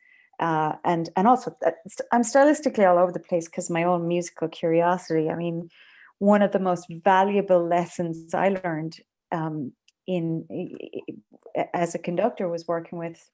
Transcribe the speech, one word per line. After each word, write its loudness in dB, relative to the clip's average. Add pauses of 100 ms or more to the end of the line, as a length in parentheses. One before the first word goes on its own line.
(380)
Uh, 0 (100)
and, 0
and 2
also, 2
uh, 2 (180)
st-, -10
I'm 4
stylistically 4
all 6
over 4
the -10
place -4
'cause -8
my 0
own 0
musical -4
curiosity. 0
I -4
mean, -6 (480)
one 4
of 2
the 0
most -2
valuable 4
lessons -4
I 0 (120)
learned, -6 (320)
um, -6 (340)
in, -4
i-, -10
i-, -14 (420)
i-, -2
as -2
a -8
conductor -2
was -6
working -6
with -12